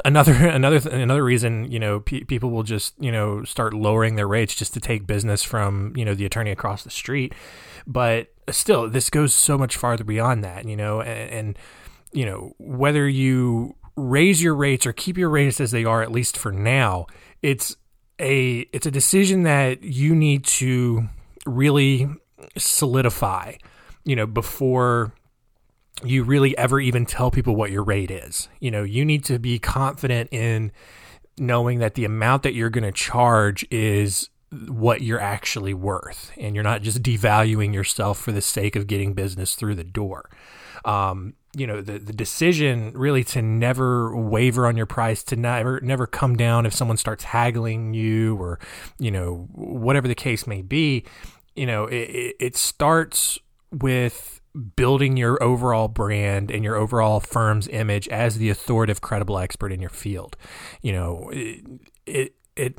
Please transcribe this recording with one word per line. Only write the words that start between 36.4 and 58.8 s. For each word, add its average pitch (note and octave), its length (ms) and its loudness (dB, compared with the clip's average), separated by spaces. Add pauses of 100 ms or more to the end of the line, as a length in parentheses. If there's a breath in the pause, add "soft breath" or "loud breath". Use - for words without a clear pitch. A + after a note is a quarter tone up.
you're G#2 100 -2
not G#2 180 0
just A2 200 -2
devaluing G#2+ 680 2
yourself G2+ 460 -2
for - 140 -6
the G2+ 100 -2
sake G#2 340 -2
of G2+ 100 -2
getting G2+ 280 -2
business F#2+ 400 -4
through G#2 200 -4
the F2 100 -8
door. F#2+ 440 -8 (560 loud breath)
Um, G2 500 -2 (220)
you C3+ 100 -4
know, G#2 140 -6
the, G#2 180 -10
the G#2 140 -12
decision B2 840 0
really C3+ 300 2
to - 160 -2
never A#2+ 760 2
waver A#2 500 2
on A#2 100 2
your A2+ 100 0
price, A2+ 380 -2
to B2+ 120 -4
never, A#2+ 440 -2
never B2+ 260 -2
come B2+ 300 0
down A#2 300 4
if G#2+ 80 0
someone A2+ 220 0
starts - 280 -4
haggling A2+ 720 -2
you A2 420 0
or, F2 220 -6 (400 loud breath)
you A#2+ 120 -2
know, F2 420 -4
whatever B2 560 0
the A#2+ 60 0
case - 320 -4
may G2+ 160 -8
be, C#3 420 0 (500 loud breath)
you C3+ 120 -4
know, A2 200 -2
it, A#2 220 -4
it, A#2+ 320 -6
it B2 160 -2
starts - 840 0 (320)
with B2+ 720 -2 (360)
building C3 400 4
your B2 260 2
overall A#2+ 460 2
brand G2+ 600 0
and G#2+ 120 -2
your A2 140 -2
overall G#2+ 440 2
firm's G#2+ 480 0
image G#2+ 400 -2
as A2+ 280 0
the A2 140 2
authoritative, A2 500 0